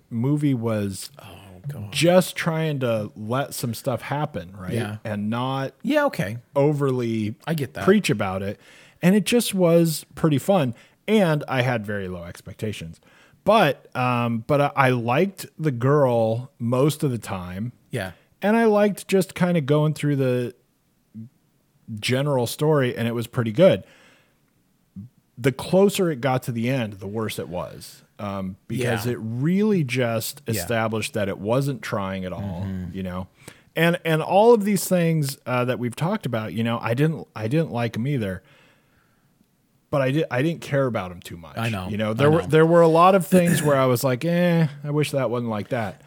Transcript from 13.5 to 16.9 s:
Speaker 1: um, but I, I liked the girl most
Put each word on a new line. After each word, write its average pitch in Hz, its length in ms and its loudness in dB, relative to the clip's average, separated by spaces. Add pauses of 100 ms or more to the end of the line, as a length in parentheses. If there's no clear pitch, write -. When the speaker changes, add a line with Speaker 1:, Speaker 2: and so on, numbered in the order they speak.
Speaker 1:
um, 120 520 0
but 143 140 2
I, 143 140 0
I 135 160 4
liked 127 540 0 (140)
the 156 120 -2
girl 123 840 2
most 127 460 0